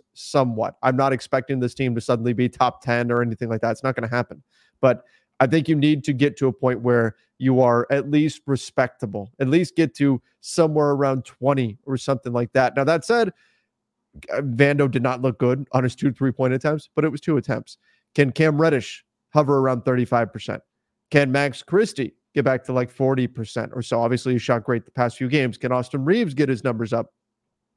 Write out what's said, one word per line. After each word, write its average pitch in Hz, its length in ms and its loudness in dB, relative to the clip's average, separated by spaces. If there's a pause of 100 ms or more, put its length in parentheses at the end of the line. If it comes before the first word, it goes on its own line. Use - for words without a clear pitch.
(140)
somewhat. 123 720 -2
I'm 131 120 2
not 135 160 2
expecting 131 480 -2
this 123 140 -2
team 127 220 -2
to 117 60 -4
suddenly 120 320 -2
be 123 160 0
top - 320 -2
ten 120 300 -2
or 120 100 2
anything 117 280 -4
like 113 120 -4
that. 117 100 0
It's - 120 -8
not 131 120 -2
gonna 117 120 -6
happen. 120 340 -4 (380)
But 123 240 2 (360)
I 139 80 4
think 156 200 0
you 160 80 2
need 147 300 2
to 147 80 0
get 135 240 0
to 135 100 0
a 127 60 0
point 127 280 -2
where 117 340 2 (240)
you 131 220 2
are 120 280 4
at 139 220 -2
least 151 340 0
respectable, 120 920 -4
at 131 100 0
least 165 260 0
get 160 200 0
to 139 260 0 (180)
somewhere 156 520 2
around 135 340 0
twenty 127 580 -2
or 135 140 -4
something 123 340 -4
like 120 220 -2
that. 123 220 2
Now, 139 80 2
that 156 200 0
said, 233 300 0 (1000)
uh, 123 80 -2
Vando 143 500 2
did 120 100 -2
not 123 200 -2
look 127 180 -2
good 127 320 0
on 127 120 2
his 127 120 -4
two 143 160 -2
three-point 127 420 -2
attempts, 147 420 -4
but 151 80 0
it 156 60 0
was 143 120 -8
two 156 160 0
attempts. 113 400 -6 (360)
Can 139 180 2
Cam 156 280 2
Reddish 151 440 0 (300)
hover 143 260 4
around 127 240 0
thirty-five 123 500 0
percent? 107 280 -10 (480)
Can 143 220 4
Max 139 320 -2
Christie 185 500 -2 (220)
get 139 100 2
back 131 200 0
to, 131 80 -6
like, 123 180 -2
forty 131 340 0
percent 113 480 -8
or 120 80 -6
so? 117 200 -2
Obviously, 123 320 0
he 120 60 0
shot 117 240 0
great 120 220 -2
the - 60 -20
past 123 260 -2
few 127 120 -4
games. 131 280 0
Can 127 140 -6
Austin 127 340 -4
Reaves 185 280 0
get 135 160 0
his 123 140 -2
numbers 117 300 -4
up? 117 200 -4 (640)